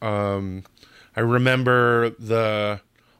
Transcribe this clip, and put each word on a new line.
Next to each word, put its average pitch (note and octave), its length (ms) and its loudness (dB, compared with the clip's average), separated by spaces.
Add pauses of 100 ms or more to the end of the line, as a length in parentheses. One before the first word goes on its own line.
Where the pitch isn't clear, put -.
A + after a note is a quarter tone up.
Um, G2 640 -4 (520)
I A2 60 -2
remember B2 1000 2
the, G#2+ 600 -2 (380)